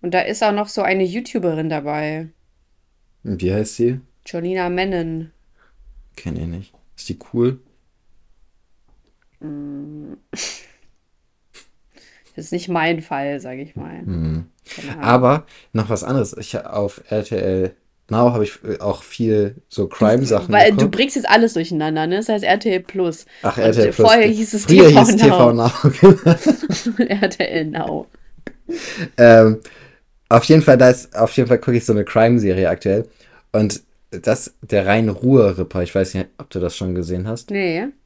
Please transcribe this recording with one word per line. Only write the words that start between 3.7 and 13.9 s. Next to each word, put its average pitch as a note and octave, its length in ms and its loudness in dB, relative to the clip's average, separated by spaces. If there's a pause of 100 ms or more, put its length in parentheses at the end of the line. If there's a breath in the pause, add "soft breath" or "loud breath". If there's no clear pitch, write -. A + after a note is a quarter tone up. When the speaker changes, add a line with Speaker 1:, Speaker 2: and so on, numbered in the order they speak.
Speaker 2:
sie? B2 240 -2 (260)
Speaker 1:
Jolina F3+ 440 -6
Mennen. E3+ 600 -6 (840)
Speaker 2:
Kenn - 180 -12
ich E2+ 140 -10
nicht. F2+ 260 -14 (220)
Ist - 140 -20
die - 80 -10 (140)
cool? B2 280 -4 (1800)
Speaker 1:
Mm. D3 720 -16 (180)
<laughs> - 60 -16 (2000 soft breath)
Das D#3+ 80 -14
ist - 80 -12
nicht F3 160 -8
mein E3 340 -2
Fall, C#3+ 380 -8
sag B2+ 180 -16
ich D3 160 -18
mal. - 300 -14